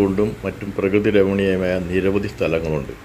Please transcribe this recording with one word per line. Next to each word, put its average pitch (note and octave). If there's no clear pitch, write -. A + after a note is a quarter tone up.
കൊണ്ടും G2+
മറ്റും G2
പ്രകൃതി G2+
രമണീയമായ F#2+
നിരവധി G2
സ്ഥലങ്ങളുണ്ട്. D#2